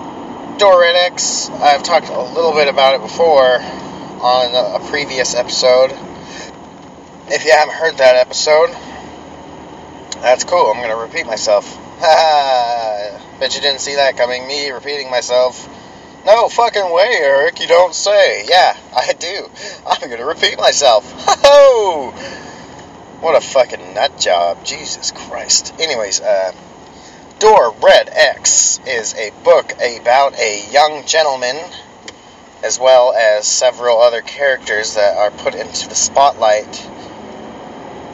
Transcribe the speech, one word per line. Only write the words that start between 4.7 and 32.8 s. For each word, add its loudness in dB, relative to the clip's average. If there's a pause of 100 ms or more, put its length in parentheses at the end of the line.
a -12
previous -4
episode. 2 (1400)
If -4
you 4
haven't 2
heard -2
that 6
episode, 2 (1500)
that's 2
cool. 2
I'm -4
gonna -4
repeat -8
myself. -2
<laughs> -16
Bet 0
you -8
didn't -2
see -8
that 2
coming. -4
Me -6
repeating -10
myself. -2 (580)
No 4
fucking -2
way, 2
Eric. 0
You -10
don't 4
say. 0
Yeah, 4 (200)
I -2
do. -8 (380)
I'm -4
gonna -10
repeat -4
myself. 2
<laughs> -18
Ho-ho! 4 (1120)
What 2
a 4
fucking -2
nut -4
job. 0
Jesus -10
Christ. -6
Anyways, -4
uh, -2 (880)
Door 6
Red 6
X 0
is -6
a -8 (120)
book 4
about 0
a -4
young 2
gentleman, -2 (1080)
as -4
well 6